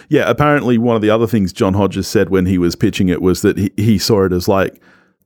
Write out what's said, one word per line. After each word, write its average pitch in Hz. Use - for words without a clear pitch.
Yeah, 117
apparently 127
one 117
of 110
the 104
other 113
things 98
John 95
Hodges 98
said 98
when 92
he 92
was 87
pitching 98
it 87
was 90
that 98
he, 101
he 107
saw 98
it 90
as, 90
like, 98